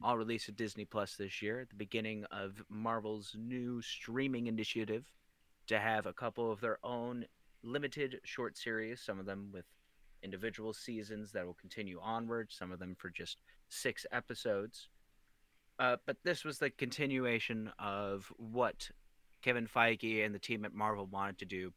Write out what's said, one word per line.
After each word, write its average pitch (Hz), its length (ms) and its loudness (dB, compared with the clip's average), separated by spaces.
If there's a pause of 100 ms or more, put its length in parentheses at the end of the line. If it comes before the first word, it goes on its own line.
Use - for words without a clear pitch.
all 120 160 6
released 113 320 0
at 104 60 -10
Disney 107 300 -2
Plus 104 300 0
this 98 240 -4
year 107 200 0
at 127 100 -10
the 107 60 -18
beginning 107 560 -2
of 101 360 -6
Marvel's 107 720 -2
new 123 460 -2
streaming 123 640 0
initiative 110 580 0 (600)
to 113 100 6
have 107 300 4
a - 60 -2
couple 117 380 0
of 104 100 -2
their 113 220 2
own 120 440 -2 (380)
limited 135 600 -2
short 117 320 -4
series, 113 420 -2
some 98 200 -4
of 95 60 -8
them 98 280 -4
with 90 100 -8 (580)
individual 107 520 -4
seasons 107 580 -6
that 92 140 -2
will 90 80 -6
continue 92 480 -8
onward, 113 500 0
some 90 220 -6
of 90 60 -8
them 92 200 -6
for 92 100 -6
just 87 280 -8 (320)
six - 420 -2
episodes. 113 800 0 (880)
Uh, 123 160 6 (100)
but 139 200 -2
this 175 180 2
was 151 160 -4
the 139 100 4
continuation 123 1120 2
of 98 560 -2
what 113 560 0 (500)
Kevin 120 240 4
Feige 113 600 6
and 104 100 2
the 98 40 -4
team 107 260 -2
at - 80 -6
Marvel 104 320 2
wanted 98 340 -2
to 101 60 -6
do 92 320 -4